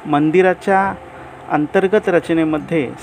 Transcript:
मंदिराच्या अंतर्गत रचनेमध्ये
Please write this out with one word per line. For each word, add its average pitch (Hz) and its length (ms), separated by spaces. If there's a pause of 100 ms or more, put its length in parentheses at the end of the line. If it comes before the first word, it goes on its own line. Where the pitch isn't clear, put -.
मंदिराच्या 185 880 (560)
अंतर्गत 190 580
रचनेमध्ये 156 840 (100)